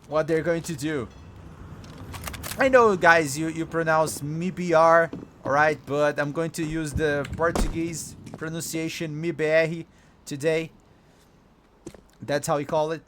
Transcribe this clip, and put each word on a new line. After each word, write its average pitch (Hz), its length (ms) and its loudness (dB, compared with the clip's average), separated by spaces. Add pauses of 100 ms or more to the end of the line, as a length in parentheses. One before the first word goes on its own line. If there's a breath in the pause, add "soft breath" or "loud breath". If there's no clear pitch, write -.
what 151 200 0
they're 160 140 2
going 165 220 0
to 170 120 -6
do. 139 320 -4 (1500)
I 269 120 4
know, 233 260 8
guys, 165 420 6
you, 156 100 -4
you 160 180 -4
pronounce 160 560 0
M 151 220 -6
I 185 80 -2
B 180 220 -4
R, 165 360 6 (340)
all 123 80 -4
right, 147 340 2
but 147 340 0
I'm 147 120 -2
going 165 200 -4
to 170 120 -8
use 156 300 -6
the 143 320 0 (100)
Portuguese 165 800 -2 (220)
pronunciation, 160 840 -6
M - 20 -6
I 170 60 0
B 156 180 -2
R, 160 360 2 (400 soft breath)
today. 160 460 -2 (1500 soft breath)
That's 143 260 -4
how 160 100 0
we 143 80 -2
call 156 260 -2
it. 160 160 -10